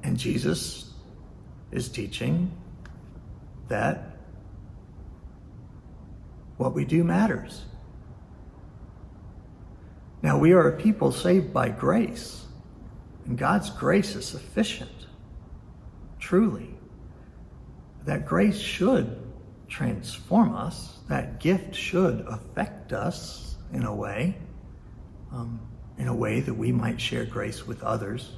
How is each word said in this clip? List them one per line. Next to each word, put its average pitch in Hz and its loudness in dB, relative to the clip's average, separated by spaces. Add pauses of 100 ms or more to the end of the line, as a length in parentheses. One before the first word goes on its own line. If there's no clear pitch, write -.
And - 0
Jesus - 0 (760)
is - -2
teaching 151 0 (1160)
that - 0 (2500)
what 127 2
we 143 2
do 156 6
matters. 175 4 (2500)
Now, 143 6
we 160 12
are 160 12
a - 4
people 202 6
saved 180 6
by 120 4
grace, - 0 (800)
and 123 -2
God's 156 4
grace - 4
is - -6
sufficient, - -2 (1120)
truly. 185 4 (1400)
That 147 0
grace 190 4
should 185 2 (460)
transform - 2
us. - -8
That 131 -4
gift - 2
should 165 2
affect - -6
us - -4 (180)
in 127 0
a 107 -2
way, 104 -2 (960)
um, 117 -8 (380)
in 127 -2
a 127 0
way 113 2
that - -2
we 113 2
might 117 0
share 117 -2
grace 104 -6
with - -8
others. 110 -2